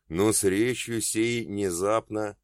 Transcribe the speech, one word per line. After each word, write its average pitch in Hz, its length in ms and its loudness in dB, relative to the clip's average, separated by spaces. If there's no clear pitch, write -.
Но 98 240 2
с - 120 0
речью 113 560 0
сей 117 460 0
внезапно 101 960 -2